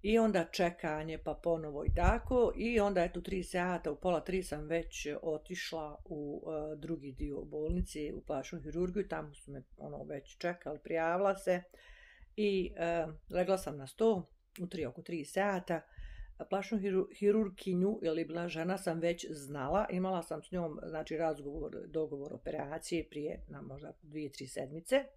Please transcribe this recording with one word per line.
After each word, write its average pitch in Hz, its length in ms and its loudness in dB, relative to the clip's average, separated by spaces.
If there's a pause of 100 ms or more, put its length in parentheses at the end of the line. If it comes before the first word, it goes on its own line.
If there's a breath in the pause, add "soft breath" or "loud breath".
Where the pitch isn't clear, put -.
I 214 180 6
onda 196 320 6
čekanje, 160 720 0
pa 151 100 -2 (100)
ponovo 160 420 0
i - 100 4
tako. 226 600 6
I 226 240 2
onda, 196 240 6
eto, 175 180 -2
tri 180 220 -4
sata, 175 480 0
u 143 40 -2
pola 175 240 2
tri 185 240 -2
sam 151 240 -6
već 165 400 -2 (140)
otišla 156 840 -4
u, 147 380 -6
e, 156 320 -4
drugi 147 360 -6
dio 143 300 -4
bolnice, 156 720 -2
u - 80 -8
plastičnu 165 380 -4
hirurgiju. 180 480 -2
Tamo 156 260 -6
su - 180 -18
me, 139 120 -10 (140)
ono, 147 260 -10
već 147 340 -10
čekali, 175 460 -4
prijavila 175 520 2
se. 180 280 2 (720 loud breath)
I, 196 420 2
e, 170 300 2 (220)
legla 180 280 4
sam 151 200 -6
na 135 100 -10
sto 220 420 2 (320)
u 180 60 -4
tri, 160 180 -4
oko 170 160 -6
tri 170 240 -4
sata. 185 560 2 (680 loud breath)
Plastičnu 196 300 0
hiru-, 190 280 2 (100)
hirurginju, 202 840 4
jer 160 160 2
je 165 80 0
bila 170 220 -2
žena, 170 300 0
sam 165 220 0
već 175 300 2
znala. 147 600 0
Imala 185 340 0
sam 156 200 -6
s - 80 -14
njom, 170 340 -2
znači, 160 320 -4
razgovor, 147 680 -2
dogovor 147 460 -4
operacije 160 760 -4
prije, 151 400 -6
na, 143 120 -10
možda 139 400 -12
dvije, 147 300 -8
tri 135 160 -10
sedmice. 160 580 0 (120)